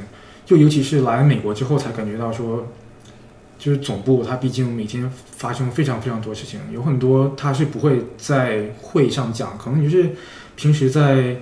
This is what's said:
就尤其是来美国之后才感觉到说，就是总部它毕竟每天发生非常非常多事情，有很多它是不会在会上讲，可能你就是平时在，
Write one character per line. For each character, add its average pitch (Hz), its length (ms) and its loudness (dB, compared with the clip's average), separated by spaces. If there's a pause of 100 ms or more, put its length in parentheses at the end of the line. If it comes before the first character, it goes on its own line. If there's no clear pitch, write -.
(440)
就 180 120 6
尤 151 120 8
其 147 140 4
是 139 200 2
来 123 200 2
美 139 140 6
国 104 180 -2
之 131 100 -6
后 139 140 0
才 113 140 -4
感 110 120 -6
觉 104 140 -6
到 117 140 -4
说， 117 340 -6 (960)
就 147 100 -2
是 139 80 2
总 98 240 -6
部 123 220 2
它 123 120 -4
毕 127 140 -2
竟 120 240 -2
每 110 100 -6
天 123 240 -6 (280)
发 120 160 -6
生 123 180 -4
非 151 140 -2
常 120 160 -4
非 123 100 -6
常 113 100 -6
多 107 140 -8
事 - 100 -12
情， 104 140 -14 (140)
有 120 100 -8
很 135 160 0
多 131 380 4
它 143 160 -2
是 139 120 0
不 143 140 -6
会 127 280 2 (100)
在 113 640 -2
会 - 280 0
上 117 240 -4
讲， 110 240 -8
可 117 140 -10
能 151 100 0
你 147 80 2
就 180 140 4
是 160 80 2 (460)
平 147 180 4
时 131 160 2
在， 135 520 2